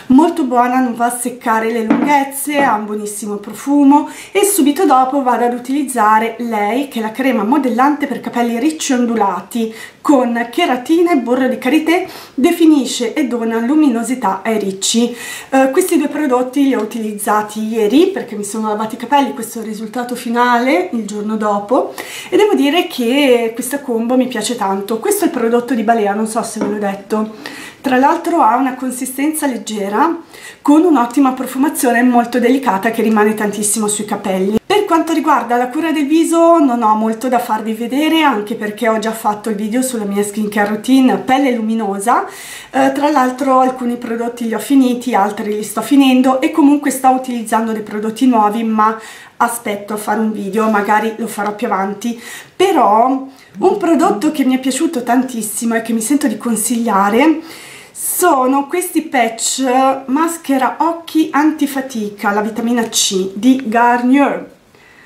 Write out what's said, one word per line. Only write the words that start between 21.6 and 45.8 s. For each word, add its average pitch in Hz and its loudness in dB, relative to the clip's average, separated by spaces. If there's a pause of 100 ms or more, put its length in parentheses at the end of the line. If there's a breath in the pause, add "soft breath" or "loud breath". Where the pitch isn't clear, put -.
e 370 0
devo 403 4
dire 294 2
che 240 2
questa 277 -6
combo 233 -2
mi 254 2
piace 226 -4
tanto. 196 -2
Questo - -2
è - 2
il - -2
prodotto 240 0
di 220 -2
Balea, 208 2
non 220 -2
so 226 -4
se - -8
ve 208 -2
l'ho 202 -2
detto. 214 -4 (460 loud breath)
Tra 262 0
l'altro 320 2
ha 226 4
una 262 0
consistenza 277 -4
leggera, 214 -2 (460 loud breath)
con 302 6
un'ottima 262 2
profumazione 262 0
molto 240 2
delicata 233 2
che 226 -2
rimane 214 4
tantissimo 208 -2
sui 208 -4
capelli. 202 -2
Per 415 2
quanto 320 0
riguarda 262 2
la 240 0
cura 311 -4
del 311 0
viso 330 4
non 240 2
ho 220 4
molto 220 -2
da 247 2
farvi 220 -4
vedere, 277 0
anche 226 0
perché 214 -4
ho 220 2
già 220 -4
fatto 220 -4
il 208 -2
video 214 -2
sulla 240 -4
mia 202 -2
skincare 208 -2
routine 254 4
pelle 269 2
luminosa. 226 0 (460 loud breath)
Eh, 269 2
tra 285 0
l'altro 262 2
alcuni 254 0
prodotti 233 -6
li 220 -2
ho 214 -4
finiti, 247 2
altri 208 0
li 208 -4
sto - -6